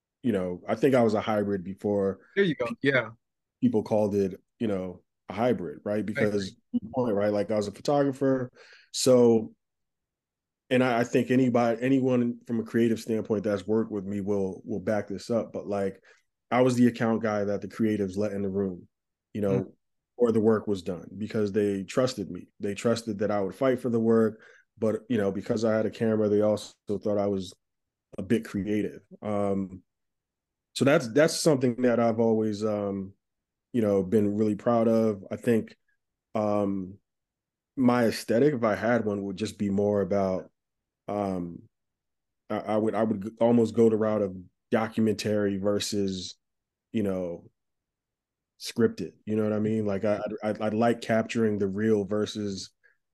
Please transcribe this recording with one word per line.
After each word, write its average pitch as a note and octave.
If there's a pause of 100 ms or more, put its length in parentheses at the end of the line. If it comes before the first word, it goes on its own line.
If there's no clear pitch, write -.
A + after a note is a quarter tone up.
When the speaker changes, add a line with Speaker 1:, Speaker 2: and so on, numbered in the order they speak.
(220)
Speaker 1:
you B2
know, F2+
I A2+
think C3
I B2
was A2
a G#2
hybrid G2+
before G2 (160)
Speaker 2:
There G3+
you D#3
go. A#2+
Speaker 1:
pe- A#2+
Speaker 2:
Yeah. B2+ (520)
Speaker 1:
people A2+
called G#2
it, G2 (200)
you A#2
know, F#2 (280)
a F#2+
hybrid, G2
right? G#2+
Speaker 2:
Right. G#2
Speaker 1:
Because, G#2 (380)
point, A#2+
right? G#2
Like, G2+
I A2
was G#2
a G2
photographer. C3+ (400)
So, A#2+ (1160)
and B2+
I, A#2+
I A#2+
think B2
anybody, A#2+
anyone B2
from A2+
a A2
creative A2+
standpoint A2
that's G2+
worked A2
with G2
me G2+
will, F#2+
will A2
back G#2
this F#2+
up. A2
But, F#2
like, G2 (500)
I B2
was B2+
the A#2+
account A2+
guy G#2
that G2+
the G2+
creatives G2+
let G2+
in G2+
the G2
room, F#2+ (460)
you G#2+
know, G2
Speaker 2:
Mm. - (480)
Speaker 1:
Before A#2
the A2+
work G#2+
was G2
done F2 (100)
because G#2+
they G2+
trusted G#2
me. F2 (120)
They G2+
trusted A2+
that G#2
I G#2
would F#2+
fight C3
for B2+
the A#2
work, A2+ (360)
but, A2
you A#2+
know, G2
because G#2+
I A2
had A2
a G2+
camera, G#2+
they G#2
also G#2 (140)
thought G#2
I G2+
was F#2+ (640)
a G2+
bit A2
creative. G2 (200)
Um, G2 (920)
so B2
that's, C3
that's D#3
something B2+
that A#2
I've A#2
always, A2
um, G2 (580)
you A#2+
know, G2+
been G2+
really G#2+
proud A#2
of. A2
I A2
think, A2+ (600)
um, G2+ (800)
my B2
aesthetic, A#2
if A#2
I G#2+
had A2
one, G2+
would G2
just G#2
be G2+
more G2+
about, F#2+ (580)
um, F#2 (880)
I, G#2
I G#2+
would, G#2+
I G#2+
would G#2
g-, A2
almost A#2
go A2+
the A2
route G#2+
of F#2+ (340)
documentary G#2+
versus, G2 (560)
you A2
know, F#2 (1120)
scripted. A2 (120)
You G#2+
know G#2+
what G#2+
I G#2+
mean? G#2+
Like, G2
I, G#2 (240)
I, G#2+
I, G#2
I G#2+
like A#2
capturing A2+
the G2+
real G#2
versus, G2+ (420)